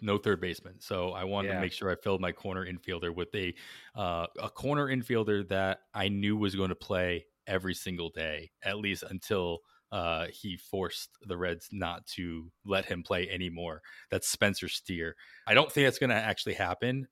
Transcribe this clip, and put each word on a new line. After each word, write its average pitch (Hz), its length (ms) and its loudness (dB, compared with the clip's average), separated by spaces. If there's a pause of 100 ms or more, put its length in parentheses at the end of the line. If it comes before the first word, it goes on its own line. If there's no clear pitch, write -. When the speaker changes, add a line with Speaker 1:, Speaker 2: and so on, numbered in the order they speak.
Speaker 1:
no 104 160 4
third 101 240 4
baseman. 92 380 -6
So 90 320 -2
I 92 140 -4
wanted 98 240 0
Speaker 2:
Yeah. 98 60 0
Speaker 1:
to 92 60 0
make 92 100 0
sure 95 200 0
I 87 40 0
filled 98 260 2
my 90 100 2
corner 92 340 -6
infielder 87 480 -4
with 87 220 -4
a, 92 180 -2 (420)
uh, 87 320 0 (120)
a - 100 -6
corner 143 380 0
infielder 113 640 2
that 95 320 2 (120)
I 101 160 2
knew 101 260 2
was 101 200 2
gonna 92 200 2
play 90 500 0 (200)
every 92 300 0
single 87 340 -4
day, 80 420 -6 (120)
at 98 140 -2
least 101 260 -2
until, 90 560 -2 (320)
uh, 85 400 0
he 95 240 -10
forced - 540 -4 (140)
the 98 120 -6
Reds 87 360 -4
not 87 340 -4
to 85 460 -8 (120)
let 98 220 0
him 90 160 -4
play 90 260 0
anymore. 87 540 -6 (300)
That's - 180 0
Spencer 101 400 2
Steer. 82 460 -4 (320)
I 110 80 6
don't 151 160 8
think 139 160 6
that's 123 100 4
gonna 127 160 4
actually 107 400 0
happen 120 580 0